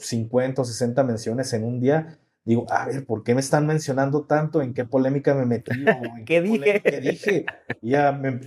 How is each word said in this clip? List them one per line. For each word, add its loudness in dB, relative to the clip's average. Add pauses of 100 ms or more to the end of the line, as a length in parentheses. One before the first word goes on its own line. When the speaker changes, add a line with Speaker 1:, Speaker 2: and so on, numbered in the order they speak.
Speaker 1:
cincuenta 0
o -2
sesenta 0
menciones -2
en -2
un -4
día, 0 (240)
digo, 2
"A -2
ver, -6
¿por -4
qué 2
me 4
están 2
mencionando 0
tanto? 0
¿En -4
qué -4
polémica 2
me 0
metí? -2
O 0
en -14
Speaker 2:
<laughs> -
¿Qué -
Speaker 1:
qué 4
Speaker 2:
dije? 0
Speaker 1:
polémica, 2
qué -6
dije?". -2 (360)
Y -4
ya 4
me, -4